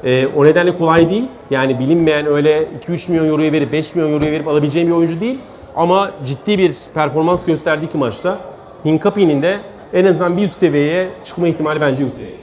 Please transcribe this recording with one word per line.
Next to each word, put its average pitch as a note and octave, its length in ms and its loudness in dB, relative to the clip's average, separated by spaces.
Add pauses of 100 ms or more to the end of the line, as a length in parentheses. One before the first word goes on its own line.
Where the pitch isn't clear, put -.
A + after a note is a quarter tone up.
E, B2+ 220 0 (100)
o C#3+ 80 4
nedenle F3 340 4
kolay E3 320 4
değil. A#3 180 -2 (220)
Yani C3+ 280 0
bilinmeyen D3+ 480 2
öyle D3+ 380 2 (120)
iki E3+ 160 -8
üç E3+ 160 -6
milyon D#3+ 200 2
euroya D#3 240 2
verip, C#3+ 200 0
beş D3+ 220 -4
milyon D#3 180 0
euroya D3+ 200 0
verip D#3 160 -4
alabileceğim D3+ 400 0
bir E3+ 60 2
oyuncu E3 260 0
değil. B3+ 180 -4 (380)
Ama F#3 340 2 (160)
ciddi E3 320 -2
bir F3+ 180 2 (180)
performans D#3+ 500 0
gösterdi D#3 400 -2
iki D#3+ 140 -6
maçta. D3 400 -4 (460)
Hincapié'nin D#3+ 580 2
de F#3+ 160 0 (340)
en F#3 120 2
azından F3 320 2
bir G3+ 60 0
üst G3 140 -2
seviyeye D#3+ 520 0 (160)
çıkma F3 240 -2
ihtimali D#3 320 -2
bence C#3 240 0
yüksek. - 380 -10